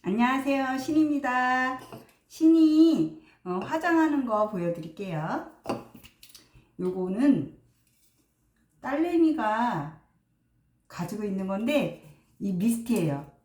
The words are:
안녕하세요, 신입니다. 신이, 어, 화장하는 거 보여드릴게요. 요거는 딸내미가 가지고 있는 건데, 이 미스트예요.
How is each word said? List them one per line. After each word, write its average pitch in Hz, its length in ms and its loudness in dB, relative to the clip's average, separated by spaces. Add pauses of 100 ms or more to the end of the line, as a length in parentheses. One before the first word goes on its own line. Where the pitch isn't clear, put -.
(100)
안녕하세요, 262 680 0
신입니다. 254 1000 0 (500)
신이, 320 960 4 (220)
어, 180 140 -4
화장하는 320 680 0
거 214 240 0
보여드릴게요. 170 1040 -6 (1300)
요거는 185 800 0 (1200)
딸내미가 240 1200 0 (880)
가지고 208 360 -8
있는 190 220 -4
건데, 208 560 -2 (360)
이 196 160 -4
미스트예요. 185 760 -2 (140)